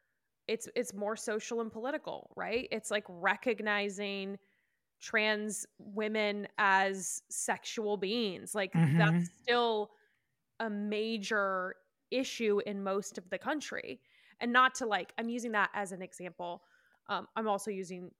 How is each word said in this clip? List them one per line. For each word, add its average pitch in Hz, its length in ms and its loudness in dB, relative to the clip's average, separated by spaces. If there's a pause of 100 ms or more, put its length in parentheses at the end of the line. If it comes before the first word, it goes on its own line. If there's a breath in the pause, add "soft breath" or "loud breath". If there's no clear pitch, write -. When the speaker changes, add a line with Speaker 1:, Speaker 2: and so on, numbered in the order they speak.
(480 soft breath)
Speaker 1:
it's, 220 280 -2
it's - 180 -2
more 208 220 -2
social 220 460 -4
and 226 100 -6
political, 226 640 -6
right? 196 360 -2
It's, 220 200 -4
like, 208 160 0
recognizing 202 1300 0 (600)
trans 214 680 0 (120)
women 208 680 -2 (100)
as 196 720 4
sexual - 680 -2
beings. 202 580 -2
Like, 196 180 -2
Speaker 2:
Mm-hmm. 160 240 6
Speaker 1:
that's 165 320 6 (120)
still 233 500 2 (680 soft breath)
a 226 100 -2
major 208 1080 0 (360)
issue 226 540 2
in 202 180 -4
most 196 340 -2
of 196 120 -12
the 190 80 -4
country. - 640 -4 (380 soft breath)
And 240 120 -2
not 254 240 8
to, 262 100 -2
like, 202 320 0
I'm 233 120 -2
using 233 240 -4
that 202 200 4
as 202 200 -4
an 180 80 -10
example. 175 640 -10 (440 soft breath)
Um, 190 200 -4 (100)
I'm 220 100 0
also 202 240 0
using, 185 480 -8